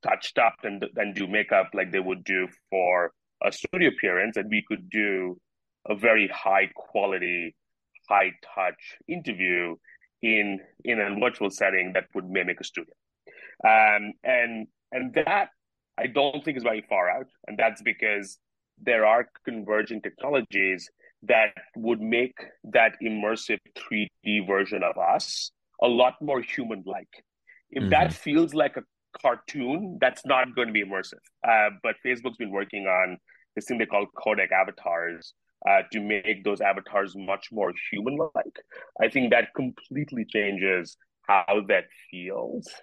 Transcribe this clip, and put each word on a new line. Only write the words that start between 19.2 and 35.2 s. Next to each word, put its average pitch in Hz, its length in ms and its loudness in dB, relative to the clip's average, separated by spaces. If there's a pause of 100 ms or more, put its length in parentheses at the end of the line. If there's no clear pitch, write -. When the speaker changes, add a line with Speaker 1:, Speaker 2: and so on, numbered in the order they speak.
Speaker 1:
converging 107 560 -2
technologies 101 880 -2 (360)
that 110 300 4 (220)
would 113 240 0
make 117 360 0 (280)
that 113 280 4 (100)
immersive 110 560 -2 (180)
three 107 320 -4 (160)
D 104 220 0
version 98 380 0
of 85 120 0
us - 540 -2 (320)
a 120 60 4
lot 123 320 4
more 139 200 -2
human-like. 101 840 -10 (460)
If 117 200 -2
that 156 180 6
Speaker 2:
Mm-hmm. - 40 -4
Speaker 1:
feels 151 420 0
like 147 220 0
a - 80 -10 (360)
cartoon, 143 800 -4
that's 127 240 0
not 127 300 0
gonna 120 180 -2
be 104 120 0
immersive. 98 400 -8 (220)
Uh, 107 240 6 (120)
but 110 220 -2
Facebook's 123 320 -4
been 104 160 -8
working 98 340 -4
on 92 320 2 (360)
this 104 120 -8
thing 123 120 -2
they 110 80 0
call 101 200 0 (100)
codec 101 360 0
avatars, 87 840 -2 (340)